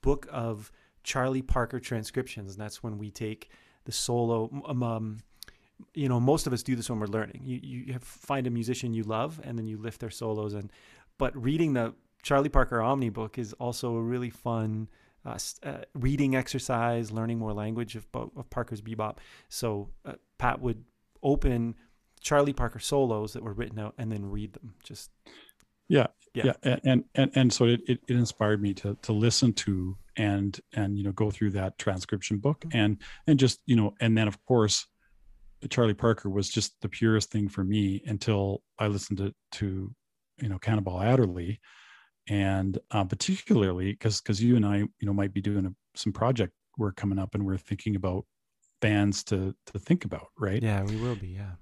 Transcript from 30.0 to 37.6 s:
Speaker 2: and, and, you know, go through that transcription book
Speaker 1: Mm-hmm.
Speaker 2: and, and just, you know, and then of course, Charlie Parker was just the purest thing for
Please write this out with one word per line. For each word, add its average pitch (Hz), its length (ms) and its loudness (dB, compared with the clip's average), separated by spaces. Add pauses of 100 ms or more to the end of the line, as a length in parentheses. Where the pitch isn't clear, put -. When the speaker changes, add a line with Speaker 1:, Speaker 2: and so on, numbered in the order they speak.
Speaker 2:
and, 101 420 0 (140)
and, 101 240 -2
you 101 60 -4
know, 98 80 -2
go 107 200 0
through 104 200 0
that 95 260 -4
transcription 98 600 -4
book 143 240 -2
Speaker 1:
Mm-hmm. 160 160 -4
Speaker 2:
and, 107 240 2 (260)
and 147 120 8
just, 127 260 4
you 123 100 4
know, 107 240 4
and 113 180 4
then 110 100 4
of - 180 -4
course, 107 420 4 (840)
Charlie 113 240 4
Parker 107 360 2
was 98 200 -2
just - 320 -4
the 98 80 -4
purest 110 420 2
thing 104 160 0
for 98 160 -4